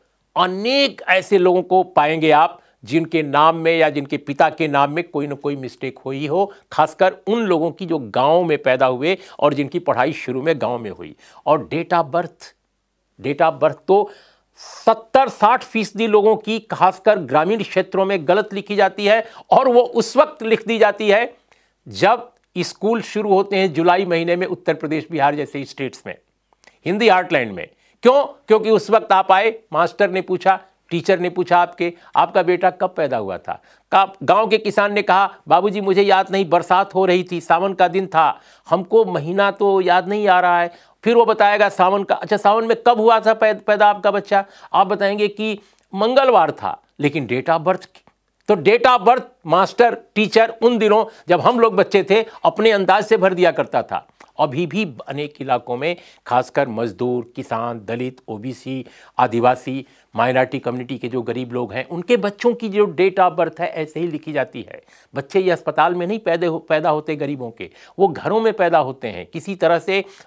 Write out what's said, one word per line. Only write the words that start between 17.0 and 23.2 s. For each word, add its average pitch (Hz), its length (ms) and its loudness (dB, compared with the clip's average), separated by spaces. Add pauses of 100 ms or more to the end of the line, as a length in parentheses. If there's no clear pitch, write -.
ग्रामीण 165 440 0
क्षेत्रों 185 420 -2
में, 190 240 -2
गलत 202 260 0
लिखी 202 220 -8
जाती 196 300 0
है 220 200 2 (240)
और 254 180 4
वो 240 120 6
उस - 360 -2
वक्त 302 260 2
लिख 220 240 -2
दी 220 120 -2
जाती 208 300 2
है 220 280 2 (520)
जब 190 440 0 (260)
स्कूल 208 440 -2
शुरू 214 320 -2